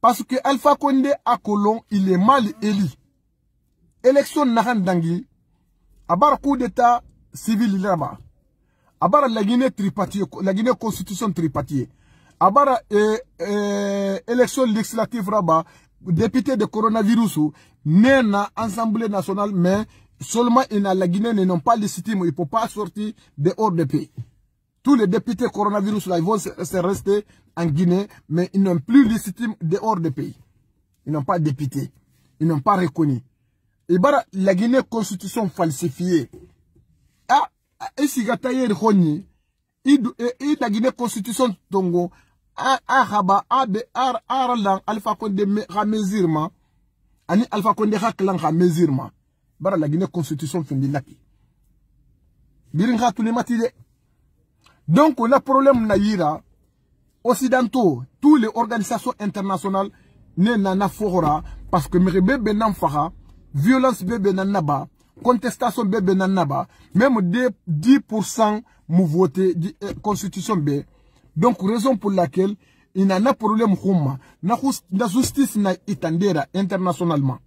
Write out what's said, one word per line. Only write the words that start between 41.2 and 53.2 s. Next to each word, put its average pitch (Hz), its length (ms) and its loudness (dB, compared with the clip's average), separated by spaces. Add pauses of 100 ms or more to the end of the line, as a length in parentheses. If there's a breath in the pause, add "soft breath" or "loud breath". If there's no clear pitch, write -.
tongo, 175 400 0 (460 soft breath)
a, 254 300 0
a 233 300 2
haba, 196 320 2
a 262 180 0
be, 214 180 -4 (100)
a, 247 340 -2
a 247 280 0
lan 196 300 0
Alpha 214 280 -4
Condé 208 320 -2
me, 208 220 0
ha 202 160 2
mesure 208 440 0
ma, 156 220 0 (800)
ani 202 220 4
Alpha 208 240 0
Condé 214 220 0
ha 220 160 -2
klan 190 260 -2
ha 156 140 -2
mesure 170 400 4
ma. - 180 -6 (500)
Bara 190 160 -2
la 156 120 -2
Guinée 165 200 -2
constitution 156 560 -6
fendi 135 240 -2
laki. 139 280 -6 (1600)
Birin 220 260 0
ha 240 140 2
tuni 226 200 -2